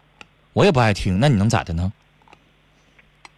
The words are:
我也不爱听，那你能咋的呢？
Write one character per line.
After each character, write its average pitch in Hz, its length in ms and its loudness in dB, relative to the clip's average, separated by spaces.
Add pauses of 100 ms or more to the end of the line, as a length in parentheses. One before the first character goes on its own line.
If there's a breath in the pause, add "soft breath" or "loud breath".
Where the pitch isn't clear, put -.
(520)
我 156 140 2
也 202 40 4
不 139 80 0
爱 110 140 2
听， 92 260 -2
那 143 120 2
你 113 60 2
能 101 120 0
咋 113 160 0
的 - 80 -10
呢？ 87 180 -4 (1500)